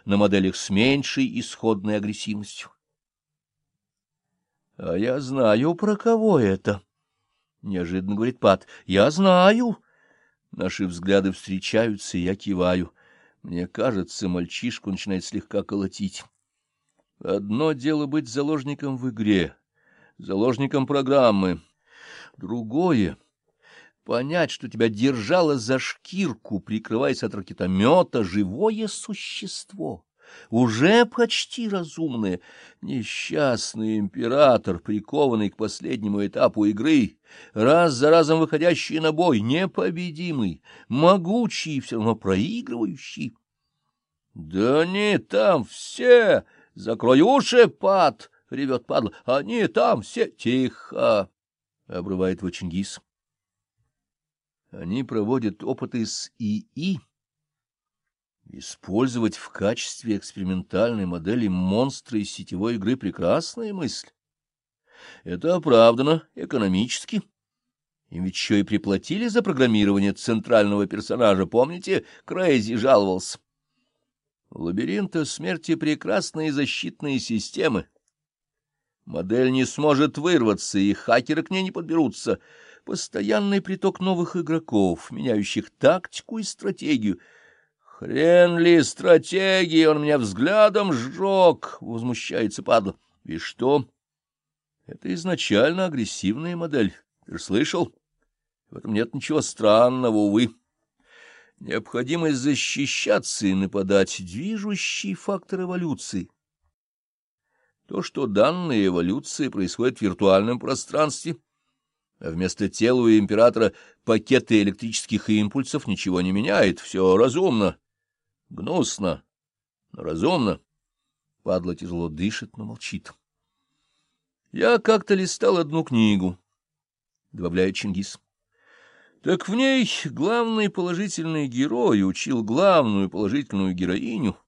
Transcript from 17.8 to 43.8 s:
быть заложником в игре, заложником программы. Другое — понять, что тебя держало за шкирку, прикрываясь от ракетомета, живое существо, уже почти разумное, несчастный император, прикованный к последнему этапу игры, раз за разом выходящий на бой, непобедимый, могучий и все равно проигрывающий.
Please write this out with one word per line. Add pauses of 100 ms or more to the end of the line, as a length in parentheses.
быть
заложником
в
игре, (640)
заложником
программы. (720)
Другое — (880)
понять,
что
тебя
держало
за
шкирку,
прикрываясь
от
ракетомета,
живое
существо, (460)
уже
почти
разумное, (400)
несчастный
император,
прикованный
к
последнему
этапу
игры, (340)
раз
за
разом
выходящий
на
бой,
непобедимый, (260)
могучий
и
все
равно
проигрывающий. (1000)